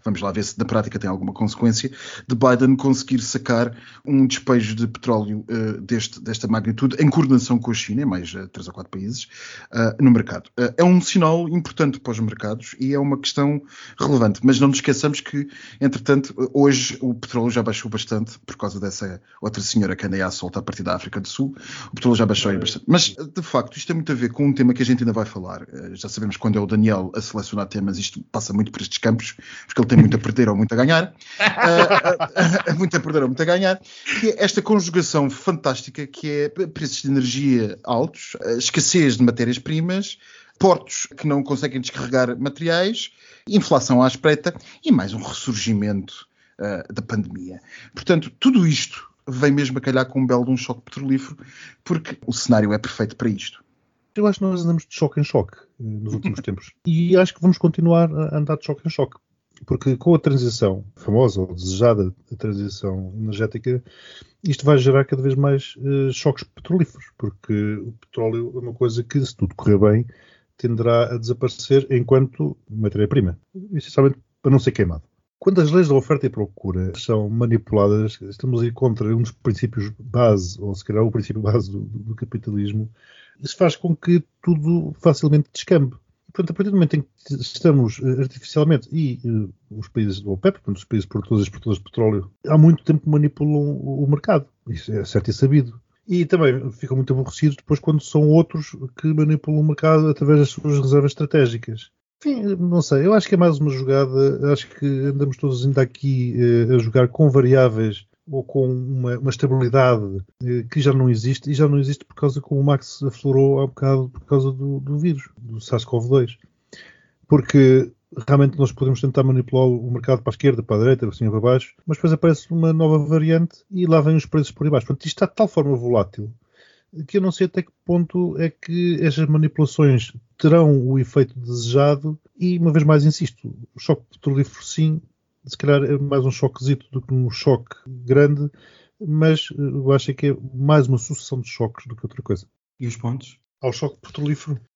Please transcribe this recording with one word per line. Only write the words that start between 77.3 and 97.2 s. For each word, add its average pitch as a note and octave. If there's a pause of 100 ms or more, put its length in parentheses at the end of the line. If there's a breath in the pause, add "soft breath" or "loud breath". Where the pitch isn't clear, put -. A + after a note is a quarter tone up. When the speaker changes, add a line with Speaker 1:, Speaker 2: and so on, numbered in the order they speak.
Speaker 2:
estamos A#2
aí A#2
contra A2+
um A#2
dos A2+
princípios A2
base, G#2
ou G2+
se F#2+
calhar G#2+
o A2+
princípio G#2+
base G#2
do, G2+
do, G#2
do A2
capitalismo, G#2+ (500 soft breath)
isso C#3+
faz F3
com E3+
que F3 (220)
tudo D#3+
facilmente D3
descambe. C#3 (380)
Portanto, F3+
a -
partir G3+
do G3
momento E3
em C#3+
que -
estamos, C3
eh, C3
artificialmente, D3+
e, C#3+
eh, A2 (220)
os G#2
países G2+
do G2+
opep, C#3
portanto, G2+
os -
países G2+
produtores G#2
e G2
exportadores G2+
de -
petróleo, G#2+ (140)
há D#3
muito D#3
tempo -
que D#3+
manipulam D3
o, C3+
o C3+
mercado. D3 (220)
Isso A2
é G#2
certo G2+
e G2
sabido. C3 (260)
E F3
também C3+
ficam C3
muito C3
aborrecidos C3+